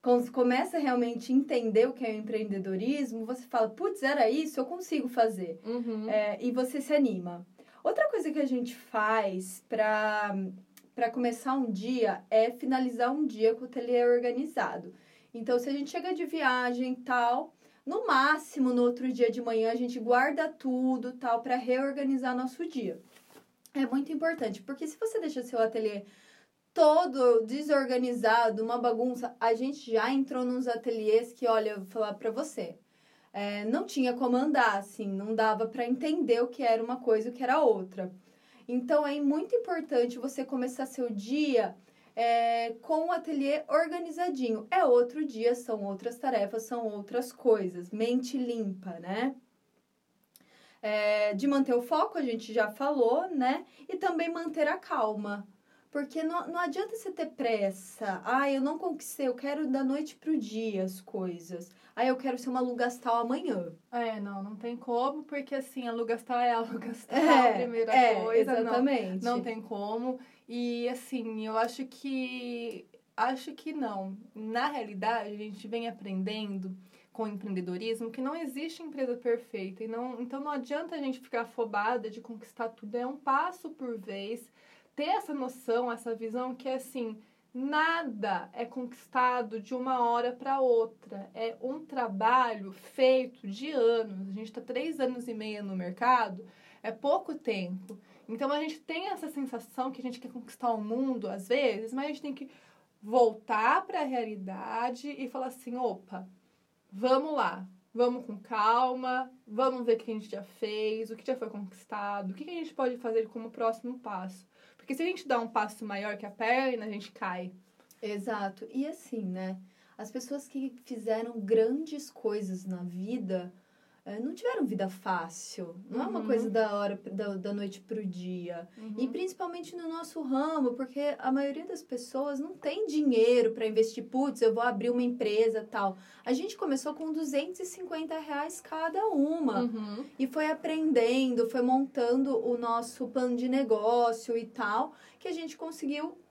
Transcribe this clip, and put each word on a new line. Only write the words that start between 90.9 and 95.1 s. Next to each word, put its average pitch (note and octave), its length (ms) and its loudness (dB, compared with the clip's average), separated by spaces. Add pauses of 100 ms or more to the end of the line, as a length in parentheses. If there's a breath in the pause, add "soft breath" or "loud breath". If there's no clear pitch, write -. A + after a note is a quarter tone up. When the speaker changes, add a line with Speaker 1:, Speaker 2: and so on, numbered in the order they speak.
Speaker 2:
É A3+ 280 -4
um C#4+ 240 -6
trabalho A3 840 2
feito B3+ 760 2
de A#3 240 -8
anos. A3+ 580 2
A - 20 -8
gente A3 220 -10
tá A#3 80 -10
três C#4+ 400 -4
anos B3 260 -2